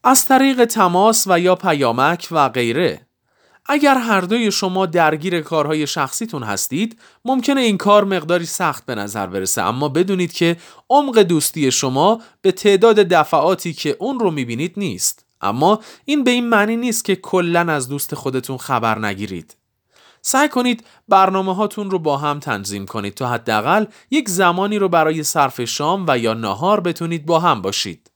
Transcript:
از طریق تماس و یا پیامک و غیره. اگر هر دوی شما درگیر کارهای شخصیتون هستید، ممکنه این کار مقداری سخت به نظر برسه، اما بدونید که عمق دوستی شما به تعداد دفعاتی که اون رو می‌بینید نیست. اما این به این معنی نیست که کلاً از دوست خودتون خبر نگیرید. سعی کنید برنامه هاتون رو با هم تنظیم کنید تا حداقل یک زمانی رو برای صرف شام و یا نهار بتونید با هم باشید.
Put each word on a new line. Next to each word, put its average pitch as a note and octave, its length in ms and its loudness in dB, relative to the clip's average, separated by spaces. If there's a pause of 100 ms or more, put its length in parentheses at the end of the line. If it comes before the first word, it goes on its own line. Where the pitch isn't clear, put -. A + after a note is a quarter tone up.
از B3+ 220 4
طریق C4 400 4
تماس G#3 600 2
و F3 120 4
یا F3+ 160 4
پیامک D3 760 0
و D3 180 2
غیره. A#2+ 580 -2 (580)
اگر C#4+ 320 4
هر A3+ 240 2
دوی G#3+ 300 0
شما F#3+ 340 -2
درگیر D#3+ 560 0
کارهای D3+ 460 -2
شخصیتون D3 560 -6
هستید، B2 560 -6 (260)
ممکنه C4+ 360 0
این G#3+ 160 2
کار G3+ 260 4
مقداری F3 420 -2
سخت E3 400 -4
به B2 100 -6
نظر G2+ 320 -6
برسه، F#2+ 340 -4
اما B2+ 280 0
بدونید F#3 440 0
که E3+ 240 0 (320)
عمق C4+ 300 4
دوستی D#3 520 2
شما D#3 500 2 (200)
به F#3+ 100 2
تعداد G#3 440 4
دفعاتی E3+ 760 2
که - 260 -4
اون B3 200 -4
رو G3 120 0
می‌بینید C3+ 460 -6
نیست. C#3+ 480 -6 (160)
اما D3 380 2 (260)
این C#4+ 180 0
به B3 80 4
این A#3+ 180 0
معنی A3 280 2
نیست A#3 280 -4
که F#3+ 100 0
کلاً F3 440 -2
از D3+ 300 -2
دوست C#3+ 260 -8
خودتون C3 420 -6
خبر A2 480 -2
نگیرید. F#2+ 520 -8 (640)
سعی C#4+ 280 0
کنید B3 340 -2 (240)
برنامه F#3+ 480 2
هاتون G3+ 360 -4
رو F#3 80 -2
با D3+ 180 -2
هم D3 220 -4
تنظیم G2+ 460 -6
کنید G2+ 280 -8
تا B2+ 140 -6
حداقل A#2+ 580 0 (260)
یک B3+ 180 -2
زمانی F#3+ 500 0
رو G3 100 0
برای D#3+ 340 2
صرف C#3 420 0
شام F3 420 -2
و C3 100 2
یا A2+ 160 0
نهار A#2 460 -2
بتونید E3+ 460 -6
با E3 140 2
هم E3+ 220 2
باشید. G2 540 -8